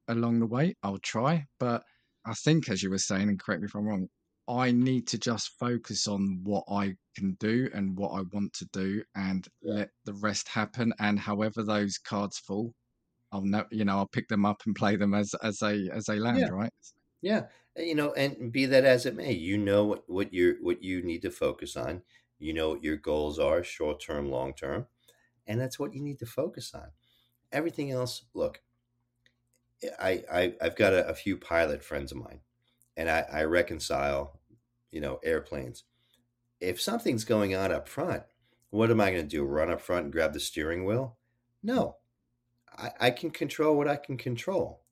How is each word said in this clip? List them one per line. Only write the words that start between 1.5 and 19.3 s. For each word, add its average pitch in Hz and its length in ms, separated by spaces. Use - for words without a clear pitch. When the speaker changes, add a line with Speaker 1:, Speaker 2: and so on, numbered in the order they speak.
Speaker 1:
But 120 240
I 113 100
think, 156 360
as 95 120
you 95 80
were 95 80
saying, 98 300
and 98 120
correct 90 220
me 101 40
if - 100
I'm 104 100
wrong, 101 220
I 123 240
need 123 360
to 113 100
just 113 400
focus 117 500
on 98 360
what 101 240
I 98 280
can 95 180
do 117 400
and 95 240
what 101 120
I 95 120
want 101 220
to - 180
do, 98 320
and 95 320
Speaker 2:
Yeah. 104 120
Speaker 1:
let 104 160
the 107 100
rest 101 340
happen. 113 500
And 104 220
however 107 420
those 104 360
cards 104 400
fall, 110 360
I'll 98 120
know, 104 280
you 110 120
know, 98 140
I'll 98 100
pick - 200
them 101 180
up 104 200
and 107 100
play 107 200
them 101 180
as, 104 280
as 107 160
they, 104 320
as 104 160
they 107 120
land, 120 220
Speaker 2:
Yeah. 120 100
Speaker 1:
right? 101 220
Speaker 2:
Yeah. 180 260
You 170 180
know, 147 200
and 139 380
be 135 140
that 131 180
as 127 220
it 123 100
may, 131 160